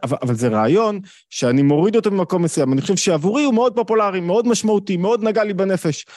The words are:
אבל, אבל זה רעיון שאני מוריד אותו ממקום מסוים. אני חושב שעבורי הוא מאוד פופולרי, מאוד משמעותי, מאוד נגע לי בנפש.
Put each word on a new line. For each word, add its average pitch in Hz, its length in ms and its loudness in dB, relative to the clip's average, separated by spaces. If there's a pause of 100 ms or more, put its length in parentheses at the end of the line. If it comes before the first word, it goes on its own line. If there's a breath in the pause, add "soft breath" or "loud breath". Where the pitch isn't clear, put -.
אבל, 139 200 -4
אבל 123 120 0
זה 117 140 -2
רעיון 180 520 0 (300 loud breath)
שאני 131 320 0
מוריד 156 340 2
אותו 214 140 2
ממקום 185 320 -2
מסוים. 147 300 0
אני 135 80 0
חושב 185 160 -2
שעבורי 196 480 0
הוא 262 100 2
מאוד 240 220 2
פופולרי, 214 440 0
מאוד 196 260 0
משמעותי, 208 500 0
מאוד 208 280 0
נגע 220 200 0
לי 208 100 -4
בנפש. 180 520 -2 (100)